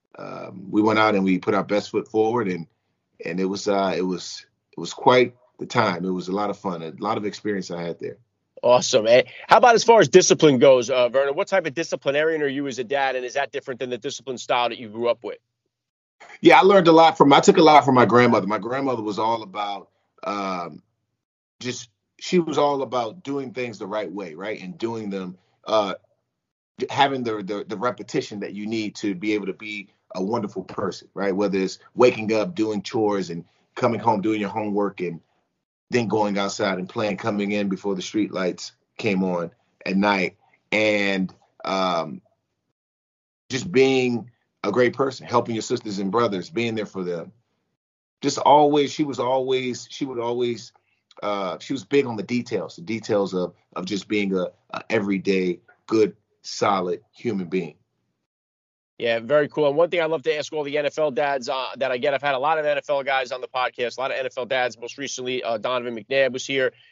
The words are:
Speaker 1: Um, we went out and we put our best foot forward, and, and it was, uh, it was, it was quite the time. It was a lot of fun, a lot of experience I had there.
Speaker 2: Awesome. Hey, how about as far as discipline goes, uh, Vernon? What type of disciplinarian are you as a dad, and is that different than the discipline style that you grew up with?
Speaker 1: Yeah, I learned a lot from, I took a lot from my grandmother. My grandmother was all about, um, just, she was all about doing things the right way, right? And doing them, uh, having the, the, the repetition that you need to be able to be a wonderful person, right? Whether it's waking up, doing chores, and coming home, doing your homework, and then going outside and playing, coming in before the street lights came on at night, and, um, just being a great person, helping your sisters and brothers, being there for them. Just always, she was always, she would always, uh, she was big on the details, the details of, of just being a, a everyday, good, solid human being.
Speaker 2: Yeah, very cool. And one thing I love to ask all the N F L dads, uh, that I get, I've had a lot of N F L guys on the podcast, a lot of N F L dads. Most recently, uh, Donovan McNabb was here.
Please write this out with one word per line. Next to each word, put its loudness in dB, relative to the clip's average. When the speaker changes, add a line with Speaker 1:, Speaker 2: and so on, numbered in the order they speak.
Speaker 1:
Um, -14
we 2
went 4
out 2
and 2
we 2
put -2
our 0
best -4
foot -4
forward, 0
and, -6
and -4
it 0
was, -4
uh, 0
it -2
was, -8
it -16
was -10
quite 4
the -10
time. 0
It -2
was -6
a -6
lot -2
of -8
fun, -8
a -10
lot -4
of -6
experience -6
I -8
had -8
there. -12
Speaker 2:
Awesome. 4
Hey, 6
how 8
about 8
as 2
far 8
as 6
discipline 6
goes, 8
uh, 2
Vernon? 2
What -2
type 0
of -6
disciplinarian -2
are 0
you -4
as -6
a -6
dad, -2
and -4
is -12
that -2
different -8
than -6
the -4
discipline -10
style 0
that -8
you -14
grew -2
up -4
with? -10
Speaker 1:
Yeah, 10
I 8
learned 6
a 10
lot 8
from, 8
I 8
took 6
a 8
lot 10
from 2
my 8
grandmother. 6
My -2
grandmother -4
was -4
all -2
about, -10
um, -6
just, -12
she 0
was -2
all 2
about -6
doing -8
things -8
the -12
right -8
way, -12
right? -10
And -14
doing -6
them, -8
uh, 0
having 0
the, -4
the, -6
the -8
repetition -6
that -10
you -10
need -6
to -4
be -2
able -4
to -6
be -14
a -6
wonderful -4
person, -8
right? -4
Whether 0
it's -4
waking 4
up, 0
doing -2
chores, -2
and -10
coming -2
home, 0
doing 0
your -4
homework, -4
and -6
then 0
going 0
outside -2
and -8
playing, -4
coming -4
in -2
before -4
the -6
street -4
lights -6
came -2
on -4
at -2
night, 2
and, 0
um, -4
just -6
being 2
a -2
great 2
person, -4
helping 0
your -4
sisters -4
and -4
brothers, -2
being -4
there -4
for -10
them. -6
Just -2
always, 4
she -2
was -4
always, -2
she -10
would -6
always, -4
uh, -4
she -8
was -6
big 4
on -6
the -6
details, -4
the -18
details -2
of, -4
of -6
just -6
being 0
a, -2
a -10
everyday, -2
good, 2
solid -2
human -4
being. -4
Speaker 2:
Yeah, 0
very 2
cool. 2
And 0
one 4
thing 0
I 0
love -2
to -2
ask -6
all -4
the -4
N 0
F -4
L 2
dads, -2
uh, -4
that -2
I -2
get, 0
I've -4
had 0
a -2
lot 0
of -2
N 0
F -6
L 0
guys -2
on -8
the -8
podcast, -4
a -6
lot -4
of -4
N -4
F -8
L -4
dads. -2
Most -14
recently, -6
uh, -2
Donovan -4
McNabb 0
was -10
here. 0